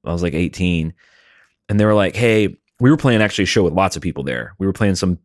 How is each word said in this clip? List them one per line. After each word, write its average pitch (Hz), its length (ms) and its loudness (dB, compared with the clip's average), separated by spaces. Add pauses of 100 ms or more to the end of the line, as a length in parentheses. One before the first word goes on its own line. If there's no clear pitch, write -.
I - 80 -6
was, 87 120 -4
like, 82 100 -4
eighteen. 85 600 -2 (720)
And 104 120 0
they 107 60 4
were 107 80 4
like, 101 220 0
"Hey," 110 420 0 (220)
we 123 100 4
were 156 80 6
playing 117 240 2
actually 104 220 0
a 92 40 0
show 107 160 2
with 80 100 2
lots 92 220 0
of 76 60 -10
people 73 220 -6
there. 62 340 -8
We 95 80 -4
were 98 80 0
playing 98 220 0
some 90 300 -2